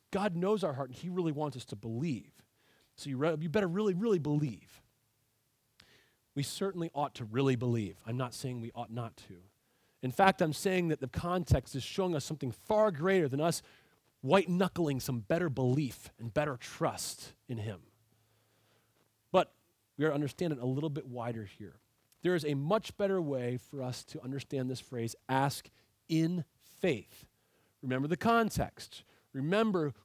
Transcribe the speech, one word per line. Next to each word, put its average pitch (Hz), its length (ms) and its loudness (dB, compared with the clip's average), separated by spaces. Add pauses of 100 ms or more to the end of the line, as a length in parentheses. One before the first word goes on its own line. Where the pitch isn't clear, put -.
(120)
God 190 240 0
knows 185 260 2
our 156 120 0
heart 131 160 -6
and 123 80 -14
he 170 100 -8
really 180 240 0
wants 143 240 -2
us 120 100 -12
to - 100 -10
believe. 113 680 -4 (500)
So - 160 -10
you 131 60 -2
re-, 156 240 2
you 170 80 -4
better 196 180 2
really, 190 280 2
really 196 260 2
believe. 147 640 -2 (1500)
We 139 80 -2
certainly 180 500 -4
ought 143 220 -4
to 123 80 -8
really 127 320 2
believe. 117 500 -2
I'm 117 100 -4
not 123 180 -4
saying 127 260 -6
we 117 120 -8
ought 117 200 -10
not 117 240 -8 (120)
to. 90 140 -20 (600)
In 127 80 0
fact, 190 320 6
I'm 156 100 2
saying 180 360 2
that 151 120 0
the 135 80 -4
context 175 680 0
is 127 60 -4
showing 185 340 -2
us 135 80 -2
something 143 260 -6
far 214 400 2
greater 175 380 2
than 135 120 0
us 160 220 2 (580)
white-knuckling 175 800 2
some 123 200 -2
better 165 280 0
belief 131 680 0
and 117 160 -10
better 151 220 0
trust - 800 -6 (140)
in 120 100 -4
him. 104 220 -6 (1500)
But 180 220 4 (440)
we 143 80 0
are 156 80 4
understanding 147 460 -2
a 120 80 -4
little 143 240 -2
bit 143 160 -6
wider 120 380 -6
here. 98 320 -16 (460)
There 180 120 4
is 151 100 0
a 147 100 0
much 156 420 0
better 196 240 2
way 127 360 -2
for 135 260 -10
us 127 220 -6
to - 180 -14
understand 131 480 -4
this 123 100 -6
phrase, 117 360 -4 (120)
"ask 135 420 2 (380)
in 165 360 2 (160)
faith." - 680 -4 (540)
Remember 131 260 0
the 170 100 0
context. - 840 0 (300)
Remember 170 600 2 (120)